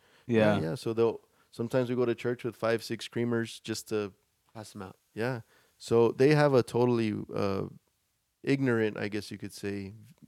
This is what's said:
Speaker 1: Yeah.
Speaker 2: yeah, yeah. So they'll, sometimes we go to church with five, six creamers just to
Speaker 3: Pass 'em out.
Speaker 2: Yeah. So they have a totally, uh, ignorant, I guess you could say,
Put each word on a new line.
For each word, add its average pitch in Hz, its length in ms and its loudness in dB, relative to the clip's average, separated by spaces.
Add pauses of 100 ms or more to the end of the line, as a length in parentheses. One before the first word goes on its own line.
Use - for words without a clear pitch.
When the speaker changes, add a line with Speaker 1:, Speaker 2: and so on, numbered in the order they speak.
(280)
Speaker 1:
Yeah. 107 280 6
Speaker 2:
yeah, 98 140 -2
yeah. 80 60 -4
So 117 180 -6
they'll, 113 280 2 (300)
sometimes 120 380 -2
we 127 60 -2
go 127 100 0
to 120 100 0
church 123 280 -6
with 113 120 -6
five, 113 280 -2
six - 260 -10
creamers 117 540 -4
just - 260 -8
to 104 240 -4 (400)
Speaker 3:
Pass 107 220 -18
'em 101 80 -12
out. - 140 -16 (180)
Speaker 2:
Yeah. 117 260 -4 (360)
So 117 340 4
they 147 240 6
have 147 180 4
a 123 100 6
totally, 117 500 0 (200)
uh, 101 300 -2 (800)
ignorant, 120 540 0
I 107 100 -6
guess 104 240 -8
you 101 60 -14
could 98 160 -14
say, 101 400 -8 (340)